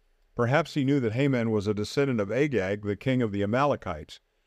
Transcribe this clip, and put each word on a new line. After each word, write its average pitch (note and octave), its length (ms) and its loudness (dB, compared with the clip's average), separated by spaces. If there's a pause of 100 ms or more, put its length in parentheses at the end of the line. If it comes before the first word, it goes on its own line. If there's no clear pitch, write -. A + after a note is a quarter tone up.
(360)
Perhaps C3+ 380 2
he D3 100 0
knew C#3 160 2
that A2+ 140 0
Haman B2 360 2
was G#2+ 160 0
a G#2+ 80 2
descendant A#2+ 460 0
of G2 100 -2
Agag, G#2 540 0
the G2+ 140 -2
king B2+ 240 0
of A2 100 0
the G2+ 120 -2
Amalekites, G#2 760 -2 (280)